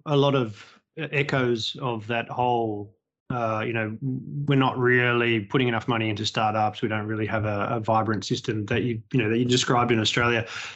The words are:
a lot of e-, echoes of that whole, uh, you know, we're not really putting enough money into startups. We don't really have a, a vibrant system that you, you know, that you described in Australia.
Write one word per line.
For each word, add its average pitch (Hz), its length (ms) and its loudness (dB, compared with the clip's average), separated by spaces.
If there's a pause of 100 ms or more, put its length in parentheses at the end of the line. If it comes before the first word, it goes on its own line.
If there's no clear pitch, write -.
a 156 100 -2
lot 139 200 6
of 113 280 0 (360)
e-, 156 140 -6
echoes 127 680 0
of 117 280 -4
that 117 200 -2
whole, 113 680 -2 (360)
uh, 110 360 -2
you 120 60 -4
know, 110 300 -4
we're 139 560 -2
not 127 180 2
really 120 640 4
putting 123 280 0
enough 113 200 -2
money 110 220 0
into 107 160 -4
startups. 107 560 0
We 117 60 0
don't 107 180 -2
really 107 200 -4
have 107 200 -2
a, 104 240 -2
a 117 100 -2
vibrant 110 460 0
system 110 400 -4
that 120 160 0
you, 117 180 -2 (140)
you 123 80 4
know, 107 80 2
that 113 80 2
you 120 80 2
described 123 460 4
in 113 60 4
Australia. 120 480 2 (300)